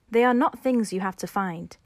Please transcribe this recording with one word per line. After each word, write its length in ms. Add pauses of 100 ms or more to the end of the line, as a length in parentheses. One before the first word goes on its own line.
(100)
They 140
are 100
not 240
things 340
you 80
have 160
to 100
find. 480 (120)